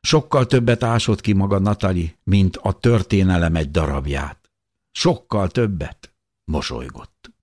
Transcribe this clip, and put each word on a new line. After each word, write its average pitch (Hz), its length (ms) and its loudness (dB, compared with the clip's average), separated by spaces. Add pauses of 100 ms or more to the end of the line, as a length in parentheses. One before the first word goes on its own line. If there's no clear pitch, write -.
Sokkal 143 460 0
többet 120 360 2
ásott 117 380 0
ki 107 120 0
maga 98 260 2
Natali, 95 640 -2
mint 95 340 2
a 98 160 -2
történelem 92 840 2
egy 76 140 -2
darabját. 71 800 -4 (400)
Sokkal 104 600 -2
többet, 98 640 -4 (300)
mosolygott. - 880 -10 (100)